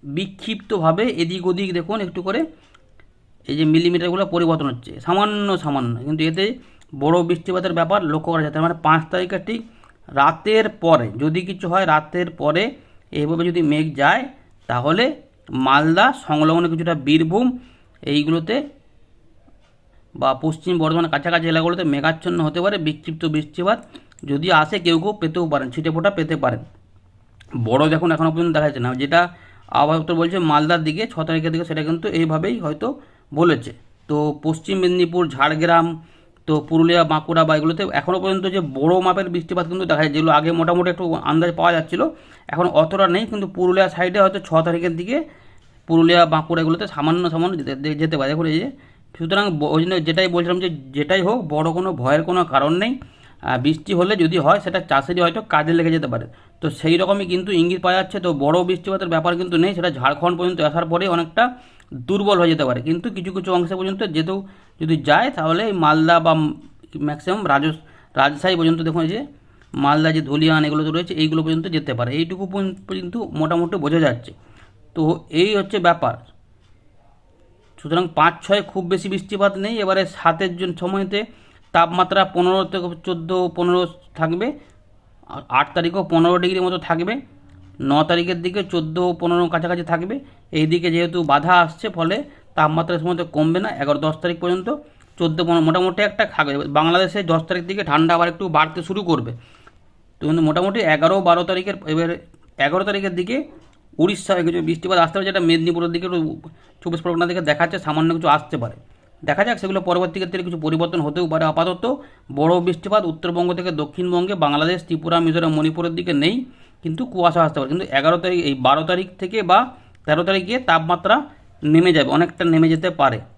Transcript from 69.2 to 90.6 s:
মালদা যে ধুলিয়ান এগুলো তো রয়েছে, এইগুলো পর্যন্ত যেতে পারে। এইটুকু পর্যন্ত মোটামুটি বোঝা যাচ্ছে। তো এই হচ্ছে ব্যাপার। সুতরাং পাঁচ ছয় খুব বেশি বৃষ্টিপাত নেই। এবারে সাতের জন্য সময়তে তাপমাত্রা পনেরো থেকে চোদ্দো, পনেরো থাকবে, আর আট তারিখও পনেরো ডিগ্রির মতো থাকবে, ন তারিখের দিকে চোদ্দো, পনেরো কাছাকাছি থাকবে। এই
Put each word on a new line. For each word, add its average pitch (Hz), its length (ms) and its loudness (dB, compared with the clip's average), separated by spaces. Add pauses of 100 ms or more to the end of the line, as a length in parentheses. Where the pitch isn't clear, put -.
মালদা 151 380 2
যে 156 80 2
ধুলিয়ান 156 440 2
এগুলো 151 200 -2
তো 156 60 -2
রয়েছে, 175 240 -4
এইগুলো 156 280 0
পর্যন্ত 160 240 -2
যেতে 147 280 -4
পারে। 120 180 -2
এইটুকু 175 340 -4 (400)
পর্যন্ত 185 300 -8
মোটামুটি 170 600 -2
বোঝা 151 240 2
যাচ্ছে। 127 320 0 (640)
তো 160 360 0
এই 196 260 2
হচ্ছে 196 220 -2
ব্যাপার। 165 360 2 (1700)
সুতরাং 170 320 -2
পাঁচ 165 280 4
ছয় 202 200 0
খুব 190 220 -8
বেশি 185 240 -2
বৃষ্টিপাত 196 480 -2
নেই। 202 220 -4
এবারে 190 280 0
সাতের 170 500 0
জন্য 180 200 -4
সময়তে 190 480 -4 (480)
তাপমাত্রা 180 520 2
পনেরো 185 400 2
থেকে 180 240 -6 (160)
চোদ্দো, 180 440 -2
পনেরো 175 380 0 (280)
থাকবে, 175 380 -2 (760)
আর - 220 -14
আট 135 260 0
তারিখও 175 300 0
পনেরো 165 340 4
ডিগ্রির 185 240 0
মতো 180 160 -2
থাকবে, 175 420 -2 (600)
ন 139 220 2
তারিখের 170 400 0
দিকে 180 220 -4
চোদ্দো, 175 560 -2
পনেরো 175 280 2
কাছাকাছি 170 340 -2
থাকবে। 170 380 -4 (320)
এই 156 140 2